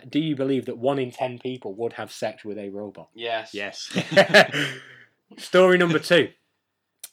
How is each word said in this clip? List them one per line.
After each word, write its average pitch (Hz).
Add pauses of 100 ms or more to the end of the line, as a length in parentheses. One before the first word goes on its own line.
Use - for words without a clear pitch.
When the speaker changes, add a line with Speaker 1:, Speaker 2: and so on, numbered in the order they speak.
Speaker 1:
do 147
you 156
believe 135
that 117
one 135
in 123
ten 123
people 127
would 113
have 110
sex -
with 104
a 101
robot? 98
Speaker 2:
Yes. 113
Speaker 3:
Yes. 101 (260)
Speaker 1:
<laughs> -
Story 185
number 170
two. 156 (840)